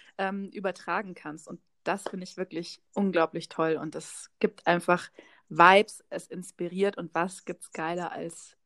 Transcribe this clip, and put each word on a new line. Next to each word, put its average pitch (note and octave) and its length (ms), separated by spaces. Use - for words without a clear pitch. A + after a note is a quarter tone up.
ähm, G3 340
übertragen F#3 640
kannst. D3+ 320
Und F3 120
das F#3 220
finde F#3 160
ich - 120
wirklich F3 440
unglaublich E3+ 560
toll D#3+ 280
und D3+ 180
es - 440
gibt - 280
einfach F3 420
Vibes, F#3 600
es - 180
inspiriert F#3 720
und E3+ 180
was F3 300
gibt's - 260
geiler E3+ 400
als - 540